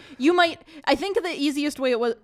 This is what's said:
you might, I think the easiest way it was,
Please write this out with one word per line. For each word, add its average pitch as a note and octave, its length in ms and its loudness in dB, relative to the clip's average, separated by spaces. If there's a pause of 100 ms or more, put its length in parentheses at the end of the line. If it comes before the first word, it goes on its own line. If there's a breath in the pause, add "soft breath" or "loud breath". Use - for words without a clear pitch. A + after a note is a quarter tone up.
(160 loud breath)
you C#4+ 160 2
might, F4 300 2 (240 loud breath)
I C#4 80 4
think F4 280 -2
the E4+ 140 -4
easiest C#4+ 420 -2
way C4 120 0
it A3+ 100 0
was, A#3 240 0